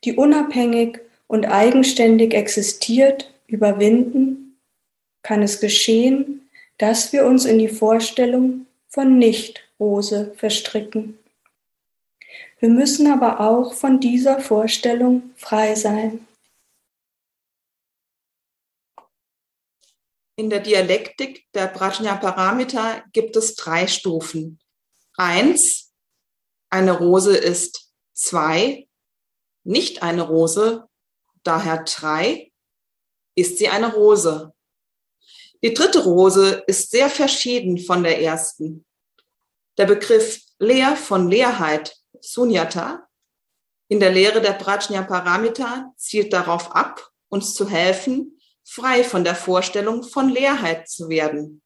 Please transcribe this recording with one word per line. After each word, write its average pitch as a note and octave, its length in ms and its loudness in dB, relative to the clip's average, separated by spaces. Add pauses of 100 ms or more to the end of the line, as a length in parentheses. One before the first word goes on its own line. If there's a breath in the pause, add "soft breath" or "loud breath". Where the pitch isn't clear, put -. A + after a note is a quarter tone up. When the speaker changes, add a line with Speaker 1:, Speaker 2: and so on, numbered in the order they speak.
Speaker 1:
die A#3+ 100 -4
unabhängig B3 840 2 (260 soft breath)
und A3 200 -2
eigenständig A3+ 880 4
existiert, C4+ 960 0 (140)
überwinden, A3+ 1120 2 (640)
kann G#3 200 0
es G3+ 180 -2
geschehen, B3+ 880 0 (300 loud breath)
dass A3+ 340 0
wir C#4 140 2
uns B3+ 180 4
in A3+ 140 4
die A3 100 4
Vorstellung B3 960 0 (220)
von C4 300 4
Nicht-Rose G#3 1200 -2
verstricken. - 800 -6 (1400 loud breath)
Wir A#3 100 2
müssen C#4+ 420 4
aber B3+ 300 2
auch A3+ 340 2
von C4+ 260 2
dieser C4 400 2
Vorstellung A#3+ 960 0
frei G#3+ 380 -2
sein. G#3+ 520 -4 (4000)
Speaker 2:
In A3 120 -6
der G#3 120 -2
Dialektik G#3 920 -2
der F#3+ 140 -4
Prajnaparamita G#3 1500 -4
gibt A3 240 -2
es A3 200 -2
drei E3+ 300 -2
Stufen. D#3+ 720 -6 (580)
Eins, F#3 760 0 (800)
eine F#3 260 2
Rose F#3 400 2
ist - 560 -4 (220)
zwei, F3 760 -2 (760)
nicht F#3 380 -4
eine E3+ 200 -4
Rose, E3 680 -2 (540)
daher D#3+ 420 -4
drei, D#3+ 680 -6 (840)
ist F3+ 240 -2
sie G#3 100 0
eine A3 240 -2
Rose. F3+ 600 2 (1120 soft breath)
Die A3+ 120 0
dritte E4+ 300 2
Rose F#3+ 640 4
ist - 240 -4
sehr C4+ 200 2
verschieden B3 680 -2
von F3 260 -2
der E3 200 0
ersten. D#3+ 640 -6 (920)
Der G3+ 80 2
Begriff G#3+ 560 2 (180)
leer C4 380 2
von F#3 340 0
Leerheit, F#3 640 0 (240)
Sunyata, A3 840 -4 (840)
in G#3 120 0
der F#3+ 100 4
Lehre G3+ 300 4
der G3+ 120 0
Prajnaparamita G3+ 1400 -4
zielt G#3+ 360 -4
darauf F3 420 -4
ab, - 360 -4 (180)
uns G3 260 -6
zu G3+ 140 -4
helfen, G#3 720 -2 (260 soft breath)
frei B3 380 -2
von F#3+ 220 0
der E3+ 100 0
Vorstellung G3+ 680 -2
von C4+ 240 -2
Leerheit B3 600 -2
zu E3 200 -14
werden. D3+ 580 -4